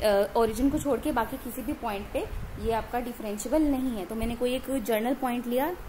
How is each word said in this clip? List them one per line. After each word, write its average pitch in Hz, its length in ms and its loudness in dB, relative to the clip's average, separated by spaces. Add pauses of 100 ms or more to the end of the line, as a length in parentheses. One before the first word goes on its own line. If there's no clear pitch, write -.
अ, 208 340 4
ओरिजिन 226 320 4
को 294 100 2
छोड़ 262 200 0
के 302 120 0
बाकी 233 260 -2
किसी 247 240 -8
भी 247 200 -4
point 208 320 -4
पे 330 120 -2 (400)
ये 220 80 2
आपका 226 260 -2
differentiable 233 640 0
नहीं 262 280 2
है। 208 140 -4
तो 220 100 -6
मैंने 226 200 -2
कोई 247 200 2
एक 254 180 -4
general 226 420 2
point 240 320 -2
लिया 269 260 2 (160)